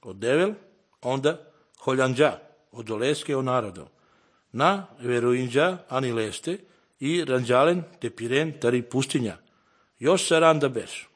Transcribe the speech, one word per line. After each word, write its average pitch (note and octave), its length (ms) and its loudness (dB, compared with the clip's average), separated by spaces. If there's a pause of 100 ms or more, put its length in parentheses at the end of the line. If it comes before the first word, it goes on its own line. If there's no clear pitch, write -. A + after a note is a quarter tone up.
O G#2+ 100 -14
devel, C3+ 400 0 (500)
onda C3+ 360 0 (420)
holjanđa, C3 580 2 (340)
o A#2 100 -16
doleske B2+ 540 -2
o C3 60 -2
narodo. G#2+ 460 -4 (640)
Na F3 340 0 (140)
veruinđa B2 760 0 (100)
ani C3 240 -2
leste A2+ 460 -6 (420)
i D#3+ 240 -2
ranđalen C3 580 2 (180)
te A#2 100 -6
piren C#3+ 500 -4
tari B2 220 2
pustinja. B2 540 -2 (640)
Još F3 300 0
se D#3+ 120 4
randa D#3 280 6
beš. A2+ 480 -8